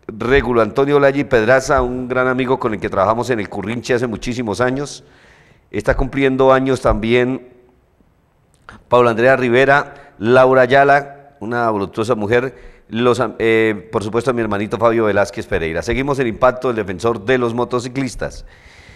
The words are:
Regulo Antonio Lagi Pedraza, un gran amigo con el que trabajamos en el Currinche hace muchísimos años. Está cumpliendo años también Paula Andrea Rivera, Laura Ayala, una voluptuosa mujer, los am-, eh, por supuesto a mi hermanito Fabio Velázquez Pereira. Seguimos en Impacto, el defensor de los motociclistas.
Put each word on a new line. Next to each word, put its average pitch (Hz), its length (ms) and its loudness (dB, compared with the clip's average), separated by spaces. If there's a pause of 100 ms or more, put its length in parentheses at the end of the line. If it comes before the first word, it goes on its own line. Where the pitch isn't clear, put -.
Regulo 117 520 0
Antonio 139 400 2
Lagi 139 240 2
Pedraza, 127 580 2
un 127 240 -6
gran 127 220 -2
amigo 127 320 -2
con 110 140 -4
el 98 40 -6
que 101 100 -6
trabajamos 104 420 0
en 113 100 -2
el 95 80 -6
Currinche 110 460 -6
hace 120 120 0
muchísimos 113 540 -6
años. 131 420 -4 (640)
Está 120 280 -2
cumpliendo 135 560 2
años 131 280 0
también 123 680 0 (1400)
Paula 120 220 4
Andrea 120 240 4
Rivera, 131 840 2
Laura 131 440 6
Ayala, 139 800 2
una 117 300 -4
voluptuosa 107 440 -2
mujer, 120 400 -2 (340)
los 117 300 0
am-, 113 220 -4
eh, 110 500 0
por 107 140 -4
supuesto 117 260 -4
a - 20 0
mi 120 100 -2
hermanito 104 360 -4
Fabio 113 280 2
Velázquez 101 420 -2
Pereira. 82 340 -4
Seguimos 131 380 -2
en 123 80 0
Impacto, 127 420 0
el 113 60 -2
defensor 101 480 -4
de 127 140 0
los 120 140 -2
motociclistas. 120 920 -6 (520)